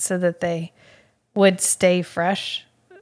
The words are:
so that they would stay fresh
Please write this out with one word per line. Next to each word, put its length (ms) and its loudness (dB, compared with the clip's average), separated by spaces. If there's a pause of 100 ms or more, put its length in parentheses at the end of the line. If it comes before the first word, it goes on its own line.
so 160 -2
that 220 -2
they 320 -4 (640)
would 260 4
stay 400 2
fresh 640 -4 (360)